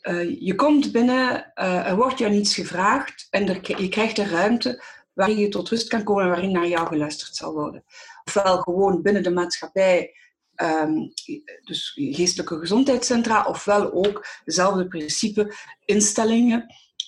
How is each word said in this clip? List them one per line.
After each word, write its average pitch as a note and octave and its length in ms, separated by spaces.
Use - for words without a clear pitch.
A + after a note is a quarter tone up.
eh, F3 400
je F#3 140
komt C#4 380
binnen, B3 640
eh, F#3 320
er F#3+ 100
wordt B3+ 220
jou G#3+ 140
niets G#3 220
gevraagd G3+ 760
en G3 180
er F3+ 120
k-, - 180
je F#3+ 100
krijgt G#3+ 300
een G3+ 100
ruimte A3+ 540
waarin G#3 260
je G#3 100
tot G3+ 200
rust A3+ 200
kan G#3+ 160
komen G3+ 180
en F#3 80
waarin F3+ 220
naar F3 160
jou E3 180
geluisterd D3+ 500
zal D#3+ 160
worden. D3+ 320
Ofwel F#3+ 360
gewoon F3+ 420
binnen G3+ 200
de - 80
maatschappij, F3+ 840
ehm, D#3+ 400
dus - 300
geestelijke E3 640
gezondheidscentra, A#3 840
ofwel - 480
ook G3+ 340
dezelfde F#3 440
principe G#3 640
instellingen, A3+ 800